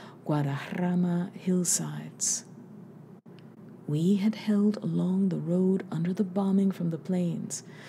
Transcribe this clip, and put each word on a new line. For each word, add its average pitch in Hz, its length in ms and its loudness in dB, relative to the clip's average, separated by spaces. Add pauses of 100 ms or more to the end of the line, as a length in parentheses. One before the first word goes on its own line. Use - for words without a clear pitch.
(260)
Guadarrama 175 1080 0
hillsides. 160 1120 -2 (1400)
We 165 280 4
had 214 200 2
held 208 400 2
along 180 540 2
the 160 80 -2
road 185 520 2
under 170 220 0
the 196 100 0
bombing 196 480 2
from 175 200 -2
the 160 80 -4
planes 180 680 -2 (240)